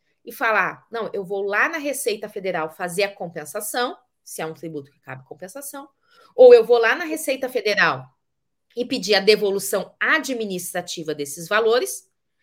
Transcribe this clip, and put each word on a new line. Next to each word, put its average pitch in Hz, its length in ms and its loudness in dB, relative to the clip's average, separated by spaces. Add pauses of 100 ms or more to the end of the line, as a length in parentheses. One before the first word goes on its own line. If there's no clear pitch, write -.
(240)
e 226 80 -16
falar, 196 580 -2
"Não, 220 220 -6
eu 196 120 -6
vou 196 180 -6
lá 208 260 0
na 330 100 -8
Receita 247 500 -4
Federal 180 420 -4
fazer 180 340 -4
a 202 100 -4
compensação", 208 840 -8 (260)
se - 200 -12
é 160 40 -6
um 160 60 -8
tributo 156 380 -14
que - 100 -20
cabe 131 240 -16
compensação, 277 640 -16 (460)
ou 247 180 12
eu 233 120 10
vou 240 140 4
lá 226 160 4
na 339 100 -4
Receita 285 440 -4
Federal 190 560 0 (720)
e 240 80 -4
pedir 208 300 -2
a 196 60 4
devolução 196 800 0
administrativa 196 1160 -4
desses 147 340 -10
valores, 226 640 0 (320)